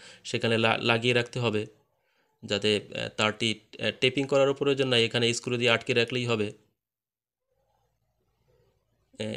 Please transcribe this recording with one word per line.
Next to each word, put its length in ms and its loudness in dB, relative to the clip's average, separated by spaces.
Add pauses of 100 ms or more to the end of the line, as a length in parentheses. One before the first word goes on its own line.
(240)
সেখানে 340 -2
লা-, 240 2
লাগিয়ে 320 2
রাখতে 260 0
হবে, 260 0 (800)
যাতে, 360 0 (140)
আহ, 220 -6
তারটি, 420 0 (200)
আহ, 120 -2 (100)
টেপিং 260 0
করারও 260 4
প্রয়োজন 340 0
নাই, 180 4
এখানে 280 0
স্ক্রু 240 -4
দিয়ে 140 2
আটকে 220 0
রাখলেই 320 0
হবে। 260 -2 (2750)
আহ, 180 -6